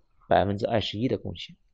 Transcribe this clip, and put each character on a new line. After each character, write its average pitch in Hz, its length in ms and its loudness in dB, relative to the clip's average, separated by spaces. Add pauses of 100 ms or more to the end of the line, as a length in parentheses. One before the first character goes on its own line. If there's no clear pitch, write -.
(280)
百 90 160 6
分 101 120 0
之 107 120 -2
二 117 120 2
十 101 200 -4
一 127 80 0
的 104 100 0
贡 98 160 -10
献。 - 220 -16 (180)